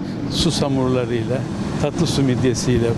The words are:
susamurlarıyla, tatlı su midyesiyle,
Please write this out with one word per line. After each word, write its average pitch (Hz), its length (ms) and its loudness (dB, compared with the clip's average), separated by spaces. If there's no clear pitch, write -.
susamurlarıyla, 127 1080 0
tatlı 151 240 0
su - 160 0
midyesiyle, 120 760 2